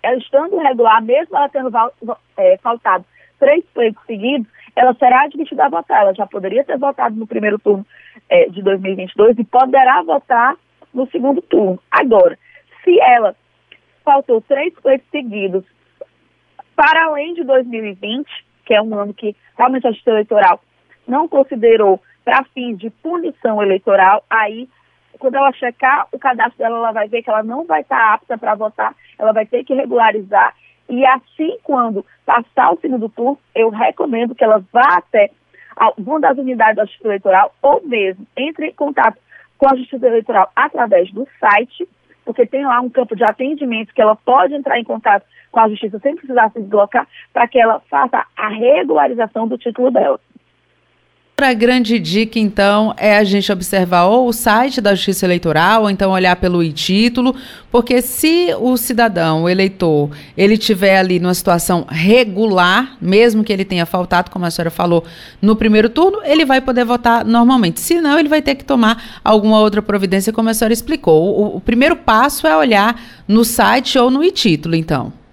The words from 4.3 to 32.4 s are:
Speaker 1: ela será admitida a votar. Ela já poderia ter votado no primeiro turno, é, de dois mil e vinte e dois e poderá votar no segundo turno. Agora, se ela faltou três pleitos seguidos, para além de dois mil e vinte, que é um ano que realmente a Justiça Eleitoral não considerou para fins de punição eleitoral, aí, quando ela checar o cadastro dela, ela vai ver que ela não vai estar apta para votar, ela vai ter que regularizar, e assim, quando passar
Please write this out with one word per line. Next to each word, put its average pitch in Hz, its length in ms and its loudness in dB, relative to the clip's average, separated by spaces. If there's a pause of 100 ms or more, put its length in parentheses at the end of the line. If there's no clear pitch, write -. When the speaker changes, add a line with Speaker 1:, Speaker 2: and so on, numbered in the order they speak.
Speaker 1:
ela 254 180 4
será 254 280 2
admitida 285 420 -4
a 285 40 0
votar. 285 340 -2
Ela 190 120 2
já 202 120 -6
poderia 202 380 -6
ter 302 120 -6
votado 254 400 -4
no 220 100 -10
primeiro 214 320 -4
turno, 202 260 -2 (440)
é, 175 200 4
de 190 140 -12
dois 196 180 0
mil 190 120 -6
e 190 40 -6
vinte 185 160 -12
e - 40 -14
dois 220 220 4
e 233 60 -4
poderá 262 580 2
votar 277 520 0 (380)
no 262 180 -4
segundo 277 300 -2
turno. 185 380 -2 (120)
Agora, 202 480 2 (460)
se 359 160 4
ela 226 340 2 (720)
faltou 277 380 2
três 294 320 -4
pleitos 269 360 -2
seguidos, 202 540 -6 (1120)
para 320 300 2
além 311 280 -6
de 339 80 -8
dois 262 240 0
mil 226 180 -10
e 202 100 -10
vinte, 214 360 -10 (340)
que - 80 -2
é 208 80 4
um 220 160 -6
ano 208 160 -8
que 208 220 -8 (220)
realmente 254 300 0
a 240 40 2
Justiça 226 200 -4
Eleitoral 208 500 2 (460)
não 285 200 -2
considerou 226 760 2 (240)
para 262 200 0 (100)
fins 240 240 -10
de 220 120 -12
punição 320 720 -6
eleitoral, 196 680 2
aí, 226 400 -4 (500)
quando 262 180 -2
ela 277 180 2
checar 269 580 -2
o 269 60 -12
cadastro 240 400 -2
dela, 226 180 -4
ela 233 160 -4
vai 214 160 -4
ver 233 140 -6
que 240 80 -8
ela 214 120 0
não 254 240 -8
vai 311 140 -2
estar 226 340 0
apta 226 220 -8
para 220 180 -4
votar, 214 400 -6 (240)
ela 214 140 0
vai 220 140 0
ter 247 180 -4
que 269 100 -4
regularizar, 214 800 0 (340)
e 254 160 -2
assim, 311 600 -2
quando 233 400 -4 (200)
passar 247 480 0